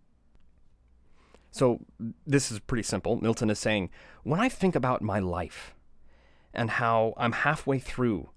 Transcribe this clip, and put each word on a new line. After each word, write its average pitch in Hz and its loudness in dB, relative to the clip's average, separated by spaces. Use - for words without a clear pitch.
So 123 2
this 139 2
is 107 -8
pretty 113 -4
simple. 110 0
Milton 110 0
is 104 0
saying, 107 0
when 160 0
I 254 2
think 190 0
about 127 0
my 101 0
life 87 -6
and 113 -2
how 113 2
I'm 117 0
halfway 139 0
through 113 -2